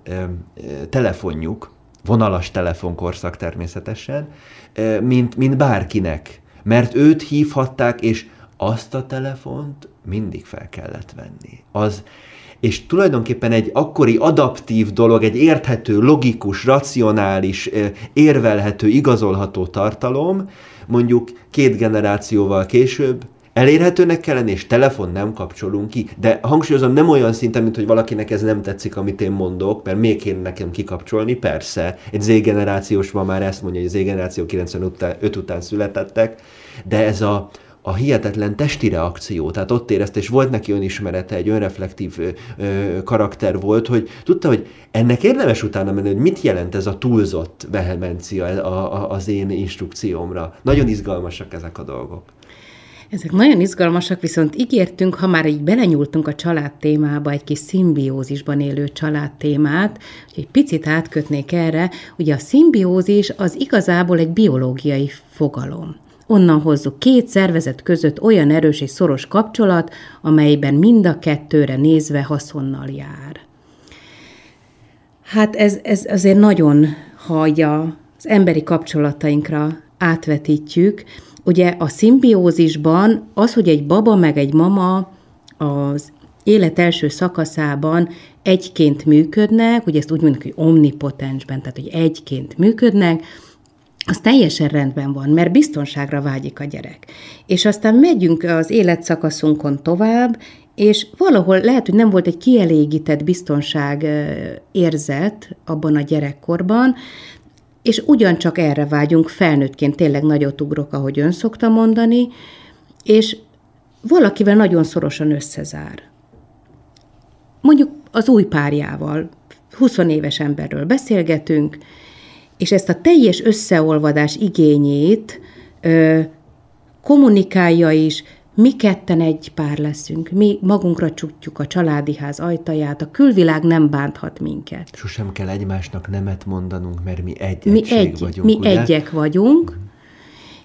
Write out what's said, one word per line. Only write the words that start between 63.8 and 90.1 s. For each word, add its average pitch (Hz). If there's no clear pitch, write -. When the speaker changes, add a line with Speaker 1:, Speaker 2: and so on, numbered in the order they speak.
Speaker 2:
egy 165
biológiai 139
fogalom. 151
Onnan 175
hozzuk 147
két 247
szervezet 165
között 160
olyan 190
erős 151
és 139
szoros 147
kapcsolat, 202
amelyben 147
mind 202
a 160
kettőre 147
nézve 151
haszonnal 135
jár. 139
Hát 214
ez, 208
ez 202
azért 196
nagyon, 160
ha 156
így 156
a, 151
az -
emberi 180
kapcsolatainkra 151
átvetítjük. 165
Ugye 175
a 170
szimbiózisban 180
az, 226
hogy 196
egy 151
baba 208
meg 160
egy 139
mama 185
az 143
élet 190
első 170
szakaszában 156
egyként 156
működnek, 214
ugye 151
ezt 147